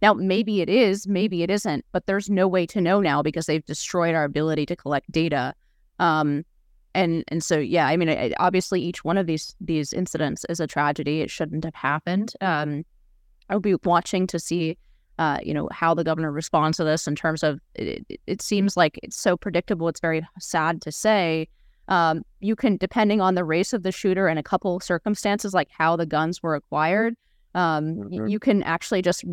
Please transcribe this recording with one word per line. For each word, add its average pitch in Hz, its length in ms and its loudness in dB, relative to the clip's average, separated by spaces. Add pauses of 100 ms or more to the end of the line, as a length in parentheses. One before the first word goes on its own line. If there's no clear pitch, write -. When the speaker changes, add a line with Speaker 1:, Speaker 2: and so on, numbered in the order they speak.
Speaker 1:
Now, 208 120 6
maybe 190 480 0
it 160 80 -2
is, 202 360 4
maybe 190 380 0
it 175 80 0
isn't, 170 400 -2
but - 140 -2
there's 196 240 -2
no 196 180 4
way 180 200 2
to - 120 -4
know 185 220 4
now 147 200 2
because 156 240 -2
they've 156 200 0
destroyed 165 500 -2
our 156 80 2
ability 151 440 0
to 175 80 -4
collect - 360 -4
data. 143 420 0 (460)
Um, 156 460 2 (500)
and, 165 320 0
and 165 160 -4
so, 156 160 2
yeah, 151 280 2
I 160 100 4
mean, 165 120 2
I, 123 300 0
obviously 185 420 0
each 175 220 -6
one 170 140 0
of 180 100 0
these, 156 320 -4
these 156 320 -2
incidents 156 580 -4
is 170 120 -4
a 151 60 -2
tragedy. 147 540 -2
It - 80 -4
shouldn't 156 360 -6
have 160 100 -8
happened. 175 640 -2
Um, 151 440 -2 (640)
I'll 202 100 0
be 190 240 2
watching 180 440 2
to 170 120 -2
see, 165 380 -2 (420)
uh, 147 240 0
you 151 100 -4
know, 147 200 -2
how 165 200 2
the 165 120 -2
governor 156 260 -2
responds 156 460 0
to 165 80 0
this 156 200 0
in 147 100 -2
terms 160 280 -4
of, 147 160 0 (160)
it, - 320 -6
it, - 200 -12
it 208 140 -4
seems 202 360 0
like 165 260 4
it's - 140 -14
so 180 180 2
predictable. 170 540 -2
It's 160 100 -4
very 160 260 -2 (140)
sad 165 440 -2
to 156 80 -10
say. 170 580 0 (380)
Um, 165 360 2 (160)
you 214 160 0
can, 214 220 2
depending 214 420 2
on 190 160 4
the 180 80 0
race 165 300 0
of 190 100 -2
the 185 80 -2
shooter 185 360 2
and 160 120 0
a 147 40 -4
couple 185 360 -2
circumstances, 202 760 -2
like 165 160 2
how 165 260 2
the 165 100 0
guns 156 360 -2
were 160 140 -2
acquired, 190 600 0 (380)
um, 160 440 0
y-, 202 60 -6
Speaker 2:
Mm-hmm. 214 240 -4
Speaker 1:
you 208 120 0
can 208 240 2
actually 185 380 -2
just 180 320 0